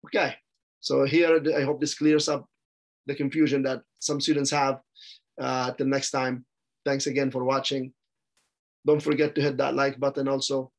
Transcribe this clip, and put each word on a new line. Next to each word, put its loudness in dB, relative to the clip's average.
Okay, -2
so 0
here, 4
I 2
hope -2
this -4
clears 2
up -4
the -6
confusion 0
that -4
some -4
students 0
have. 0
Uh, -2
till -2
next 0
time, -2
thanks 0
again 0
for -4
watching. -2
Don't 4
forget 0
to 0
hit 0
that 0
like 0
button 0
also. -2